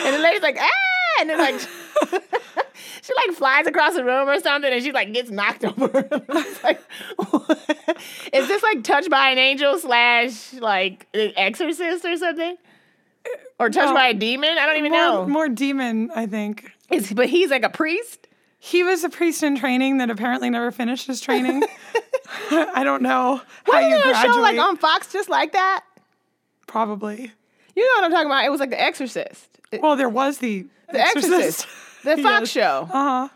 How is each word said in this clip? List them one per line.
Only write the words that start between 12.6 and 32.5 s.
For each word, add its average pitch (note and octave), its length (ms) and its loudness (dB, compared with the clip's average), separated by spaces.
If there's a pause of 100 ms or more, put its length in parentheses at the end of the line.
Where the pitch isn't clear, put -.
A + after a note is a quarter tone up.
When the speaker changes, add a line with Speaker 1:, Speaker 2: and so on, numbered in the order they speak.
Speaker 1:
Or A3+ 100 2
Touched C4+ 200 4
Speaker 2:
No. C4+ 40 2
Speaker 1:
by C4 140 6
a A#3+ 60 2
Demon? C4 440 -2
I C#4+ 80 0
don't D4+ 120 2
even D4+ 140 0
Speaker 2:
More, D#4 100 2
Speaker 1:
know. A3 260 2
Speaker 2:
more D#4 200 0
demon, B3+ 640 -4
I A3+ 120 -6
think. G#3 480 -8 (160)
Speaker 1:
Is, G#3+ 240 -2
but A#3+ 160 2
he's, E4+ 220 2
like, B3+ 120 0
a G3+ 60 4
priest? E4 580 -6 (300)
Speaker 2:
He - 260 0
was F4 200 0
a F4 60 -2
priest D#4+ 340 -2
in C#4+ 140 2
training C4 420 0
that B3 100 -2
apparently B3 400 -2
never A#3+ 220 -2
finished B3 360 -6
his B3+ 140 -8
training. C4 420 0 (480)
<laughs> A#4+ 400 -8
I D#4 320 0
don't C#4 200 0
know B3+ 380 0 (240)
how A4+ 80 4
Speaker 1:
Wasn't D#5+ 180 6
Speaker 2:
you D#5+ 120 4
Speaker 1:
there C5 80 6
a B4 40 4
show, A4+ 120 4 (140)
like, G#4 140 4
Speaker 2:
graduate. A#3 40 0
Speaker 1:
on F4 180 2
Fox E4 360 0
just G4 160 -4
like E4 240 0
that? F#4+ 300 0 (840)
Speaker 2:
Probably. G#3+ 640 -6 (480)
Speaker 1:
You A4+ 60 4 (100)
know G#4+ 60 2
what F#4 40 2
I'm E4 60 2
talking D#4+ 160 2
about? C#4 180 2
It C#4 60 2
was C#4 80 -2
like C#4 100 -4
The - 120 -4
Exorcist. B3+ 680 -6 (240)
It G#3+ 100 -6
Speaker 2:
Well, D4+ 140 4
there C4 140 0
was C4+ 300 -2
The G3+ 260 -4 (260)
Speaker 1:
The C4 100 -2
Speaker 2:
Exorcist. E4 320 2
Speaker 1:
Exorcist. D#4 340 0 (360)
The D4+ 140 2
Fox D4 60 -2
Speaker 2:
<laughs> E4+ 320 2